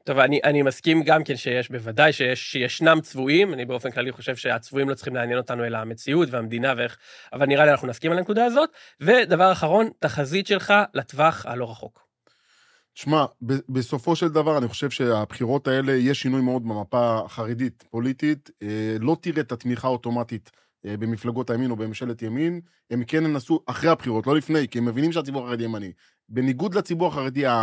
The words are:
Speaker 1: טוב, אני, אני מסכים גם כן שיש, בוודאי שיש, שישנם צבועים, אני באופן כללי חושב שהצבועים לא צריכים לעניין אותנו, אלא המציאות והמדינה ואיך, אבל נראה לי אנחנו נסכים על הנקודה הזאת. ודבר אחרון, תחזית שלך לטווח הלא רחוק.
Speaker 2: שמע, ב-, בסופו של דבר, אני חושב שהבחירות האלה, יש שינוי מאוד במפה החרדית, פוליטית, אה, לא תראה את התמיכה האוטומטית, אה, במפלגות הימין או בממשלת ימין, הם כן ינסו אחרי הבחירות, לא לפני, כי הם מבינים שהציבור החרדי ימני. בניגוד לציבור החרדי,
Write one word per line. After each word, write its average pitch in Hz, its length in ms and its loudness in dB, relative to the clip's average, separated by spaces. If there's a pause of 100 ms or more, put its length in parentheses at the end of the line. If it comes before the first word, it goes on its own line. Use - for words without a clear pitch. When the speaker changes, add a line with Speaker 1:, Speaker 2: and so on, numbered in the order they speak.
Speaker 1:
טוב, 135 140 0
אני, 139 260 6
אני 147 180 4
מסכים 160 420 2
גם 156 200 4
כן 147 120 -4
שיש, 123 360 -4
בוודאי 127 420 4
שיש, 127 380 -2
שישנם 156 500 2
צבועים, 156 520 0
אני 127 120 -6
באופן 123 260 -6
כללי 123 200 -4
חושב 123 240 -8
שהצבועים 131 540 -4
לא 139 60 -2
צריכים 127 200 -10
לעניין 120 220 -2
אותנו, 120 280 -4
אלא 117 120 -6
המציאות 127 540 -2
והמדינה 117 460 -2
ואיך, 120 200 -6 (360)
אבל 135 120 2
נראה 139 200 6
לי 147 60 8
אנחנו 135 160 2
נסכים 151 240 -4
על 170 60 2
הנקודה 208 280 0
הזאת. 277 240 2 (320)
ודבר 185 500 6
אחרון, 185 380 2 (100)
תחזית 151 480 -2
שלך 202 260 2 (200)
לטווח 143 520 0
הלא 120 260 -6
רחוק. - 360 -18 (880)
Speaker 2:
שמע, 147 300 2 (200)
ב-, 123 80 0 (160)
בסופו 131 460 -2
של 170 140 0
דבר, 151 280 2
אני 123 100 0
חושב 131 220 -6
שהבחירות 120 800 -2
האלה, 135 260 0
יש 131 280 2
שינוי 131 200 0
מאוד 127 220 0
במפה 113 640 0
החרדית, 117 640 -6
פוליטית, 131 600 -4 (140)
אה, 104 40 -8 (320)
לא 147 220 0
תראה 156 200 -4
את 127 100 -8
התמיכה 123 360 -4
האוטומטית, 120 640 -4 (340)
אה, 104 120 -8
במפלגות 117 520 -4
הימין 123 220 -2
או 117 40 -4
בממשלת 113 460 -8
ימין, 151 400 -4 (300)
הם 120 120 -2
כן 156 220 0
ינסו 156 400 0
אחרי 151 240 0
הבחירות, 117 380 0
לא 139 80 4
לפני, 151 320 0
כי 120 120 -8
הם 120 60 0
מבינים 135 260 0
שהציבור 139 340 -4
החרדי 120 180 -4
ימני. 104 280 -6 (400)
בניגוד 131 440 -2
לציבור 180 320 0
החרדי, 139 360 -2 (200)